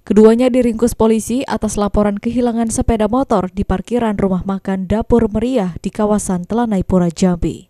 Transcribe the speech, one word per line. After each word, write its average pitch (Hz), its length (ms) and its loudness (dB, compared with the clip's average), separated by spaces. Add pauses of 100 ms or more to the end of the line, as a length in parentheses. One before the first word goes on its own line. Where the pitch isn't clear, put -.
Keduanya 220 480 4
diringkus 240 480 0
polisi 220 480 0
atas 214 320 -4
laporan 208 420 0
kehilangan 233 540 -2
sepeda 233 340 0
motor 208 460 0
di 196 100 -4
parkiran 214 540 -2
rumah 185 260 -2
makan 190 460 -6
Dapur 226 420 2
Meriah 214 540 -2
di 190 80 -6
kawasan 202 560 -2
Telanai 214 340 -2
Pura, 175 300 0
Jambi. 170 580 -2